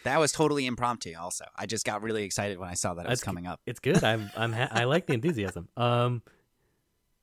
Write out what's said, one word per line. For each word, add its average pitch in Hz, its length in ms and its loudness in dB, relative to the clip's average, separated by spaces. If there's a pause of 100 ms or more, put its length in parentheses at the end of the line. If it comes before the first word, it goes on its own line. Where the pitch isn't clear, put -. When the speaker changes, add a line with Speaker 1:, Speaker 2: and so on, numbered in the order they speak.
Speaker 1:
That 131 140 2
was 156 140 4
totally 147 340 2
impromptu 120 480 -2
also. 85 300 -8 (120)
I 107 100 -6
just 104 180 -4
got 107 180 -2
really 110 220 -2
excited 101 340 -4
when 92 100 -8
I 87 60 -8
saw 90 200 -2
that 85 120 -8
it - 20 -2
was 127 100 2
Speaker 2:
That's - 40 -6
g-, - 40 -10
Speaker 1:
coming 87 200 -6
up. 90 200 -8
Speaker 2:
it's 120 140 -8
good. 156 220 4
I'm, 110 340 2
I'm 113 160 0
ha-, 120 180 0
I 117 140 2
like 151 220 2
the 156 80 2
enthusiasm. 110 580 -2
Speaker 1:
<laughs> - 40 -20
Speaker 2:
Um, 120 460 2 (1000)